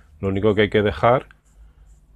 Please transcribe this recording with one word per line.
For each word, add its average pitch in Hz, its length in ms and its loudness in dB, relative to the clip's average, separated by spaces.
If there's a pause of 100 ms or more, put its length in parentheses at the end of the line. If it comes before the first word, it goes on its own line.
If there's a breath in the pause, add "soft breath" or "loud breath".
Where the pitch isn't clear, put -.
(200 soft breath)
Lo 98 100 -4
único 98 260 0
que 104 80 2
hay 98 80 0
que 107 100 2
dejar, 117 460 0 (880)